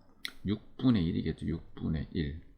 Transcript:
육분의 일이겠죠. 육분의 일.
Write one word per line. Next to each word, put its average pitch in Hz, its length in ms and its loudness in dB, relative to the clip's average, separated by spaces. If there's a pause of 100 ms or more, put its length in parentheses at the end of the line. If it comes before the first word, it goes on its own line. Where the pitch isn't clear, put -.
(460)
육분의 107 600 2
일이겠죠. 90 420 0
육분의 80 640 -2
일. 78 300 -2 (160)